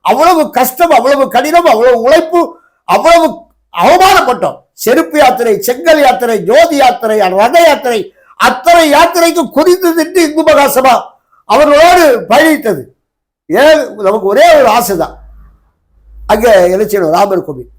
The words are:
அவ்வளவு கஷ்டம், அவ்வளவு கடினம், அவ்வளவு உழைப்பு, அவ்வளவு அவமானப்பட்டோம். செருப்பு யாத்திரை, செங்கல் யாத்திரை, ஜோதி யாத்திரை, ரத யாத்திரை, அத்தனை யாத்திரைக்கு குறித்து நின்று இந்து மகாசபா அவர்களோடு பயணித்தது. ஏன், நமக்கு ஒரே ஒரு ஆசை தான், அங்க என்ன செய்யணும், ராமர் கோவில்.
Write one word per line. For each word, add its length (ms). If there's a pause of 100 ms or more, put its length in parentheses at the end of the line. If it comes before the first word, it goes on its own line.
அவ்வளவு 500
கஷ்டம், 400
அவ்வளவு 380
கடினம், 360
அவ்வளவு 360
உழைப்பு, 400 (440)
அவ்வளவு 420 (560)
அவமானப்பட்டோம். 800 (100)
செருப்பு 460
யாத்திரை, 420
செங்கல் 400
யாத்திரை, 380
ஜோதி 380
யாத்திரை, 420
ரத 420
யாத்திரை, 540 (220)
அத்தனை 560
யாத்திரைக்கு 580
குறித்து 440
நின்று 280
இந்து 200
மகாசபா 520 (500)
அவர்களோடு 600 (240)
பயணித்தது. 540 (640)
ஏன், 480
நமக்கு 320
ஒரே 320
ஒரு 100
ஆசை 280
தான், 180 (1120)
அங்க 420
என்ன 160
செய்யணும், 260
ராமர் 340
கோவில். 340